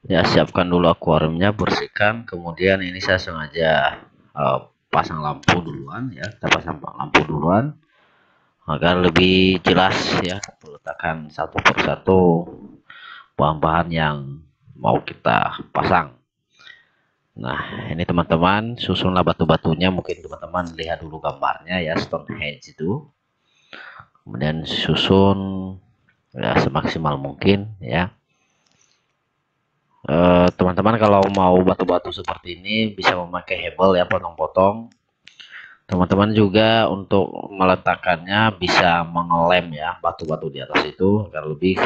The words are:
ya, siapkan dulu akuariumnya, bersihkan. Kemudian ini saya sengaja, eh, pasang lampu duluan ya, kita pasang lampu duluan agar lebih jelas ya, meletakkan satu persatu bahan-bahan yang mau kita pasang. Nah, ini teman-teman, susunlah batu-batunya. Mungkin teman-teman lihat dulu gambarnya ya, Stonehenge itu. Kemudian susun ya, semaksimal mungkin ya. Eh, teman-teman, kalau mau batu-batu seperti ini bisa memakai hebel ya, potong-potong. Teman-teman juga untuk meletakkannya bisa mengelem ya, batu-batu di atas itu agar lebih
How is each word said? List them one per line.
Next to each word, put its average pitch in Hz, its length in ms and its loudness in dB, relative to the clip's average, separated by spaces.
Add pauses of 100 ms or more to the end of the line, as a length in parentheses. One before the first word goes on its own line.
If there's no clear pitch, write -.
ya, 87 160 4
siapkan 85 400 2
dulu 87 240 4
akuariumnya, 82 640 2
bersihkan. 107 720 -2
Kemudian 90 560 -2
ini 90 200 -8
saya 92 200 2
sengaja, 78 800 -2 (320)
eh, 67 260 0 (300)
pasang 82 320 -2
lampu 76 400 -2
duluan 80 480 -10
ya, 76 160 -12
kita 95 240 -10
pasang 80 320 -4
lampu 76 440 -10
duluan 90 520 -2 (880)
agar 85 320 0
lebih 92 640 4
jelas 95 320 2 (320)
ya, 92 160 -6 (240)
meletakkan 78 640 -8
satu - 320 -8
persatu - 600 2 (1160)
bahan-bahan 80 560 2
yang 73 480 -2 (320)
mau - 320 0
kita - 640 -2
pasang. 76 480 0 (1200)
Nah, - 560 -8
ini 82 160 -4
teman-teman, 90 720 0
susunlah 92 400 0
batu-batunya. 82 720 0
Mungkin 87 240 -6
teman-teman 87 560 -8
lihat 80 320 -8
dulu 78 160 -14
gambarnya 80 560 -4
ya, 82 160 -4
Stonehenge 76 800 -8
itu. 107 320 -6 (1200)
Kemudian 80 400 -6
susun 95 720 2 (960)
ya, - 240 -2
semaksimal 147 640 -2
mungkin 101 560 -6
ya. 175 320 -4 (2000)
Eh, 90 380 6 (100)
teman-teman, 95 400 2
kalau 104 240 6 (160)
mau 92 240 6
batu-batu 90 480 0
seperti 90 480 -10
ini 104 400 -4
bisa 95 160 0
memakai 87 480 -6
hebel 92 320 2
ya, 90 160 2
potong-potong. 92 800 0 (960)
Teman-teman 98 480 2
juga 110 560 4
untuk 95 400 0 (240)
meletakkannya 92 1040 0
bisa 87 480 2
mengelem 85 720 2
ya, 85 240 -8
batu-batu 80 480 -4
di 69 80 -14
atas 73 240 -4
itu 92 480 0
agar 76 160 -8
lebih 85 400 0